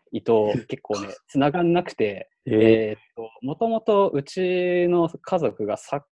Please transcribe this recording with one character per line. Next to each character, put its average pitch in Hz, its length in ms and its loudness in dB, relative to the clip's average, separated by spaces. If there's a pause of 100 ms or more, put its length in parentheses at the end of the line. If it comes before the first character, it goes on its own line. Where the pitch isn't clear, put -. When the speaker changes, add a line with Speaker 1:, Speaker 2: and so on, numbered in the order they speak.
(100)
Speaker 1:
い 113 120 -8
と、 107 300 2
Speaker 2:
<laughs> 123 160 -4
Speaker 1:
結 - 120 -10
構 104 200 -6
ね、 101 80 -12 (180)
繋 143 240 0
が 175 100 -2
ん 170 120 2
な 175 100 2
く - 80 -10
て、 101 380 -4 (160)
Speaker 2:
え - 60 -4
ー。 107 60 2
Speaker 1:
え 110 400 4
ー - 0 -
っ - 40 -20 (140)
と、 113 140 -14 (120)
も 135 140 -8
と 226 120 -2
も 226 140 -2
と 202 280 2
う 139 140 -4
ち 180 640 -2
の 175 220 2
家 - 300 -4
族 110 260 -4
が 104 120 -4
サ - 200 -8
ッ 143 160 -8